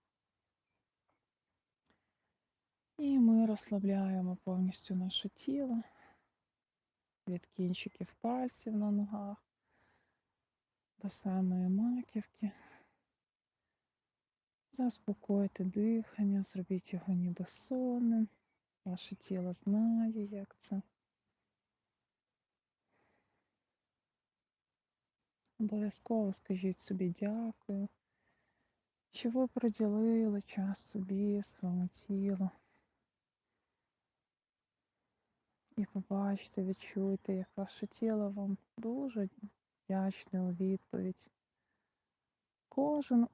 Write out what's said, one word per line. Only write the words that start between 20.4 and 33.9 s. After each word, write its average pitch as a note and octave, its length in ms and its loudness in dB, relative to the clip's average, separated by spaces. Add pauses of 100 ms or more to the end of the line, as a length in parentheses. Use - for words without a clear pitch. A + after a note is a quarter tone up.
це. G3 220 -4 (4000)
Обов'язково G#3 760 0
скажіть F#3 480 -2
собі F#3 300 -2
«дякую», G#3 800 -4 (1300)
що A#3+ 120 0
ви B3+ 160 2
приділили A3 960 2
час G3 360 -2
собі, G3+ 640 0
своєму F3+ 460 -2
тілу. G3 600 -2 (3250)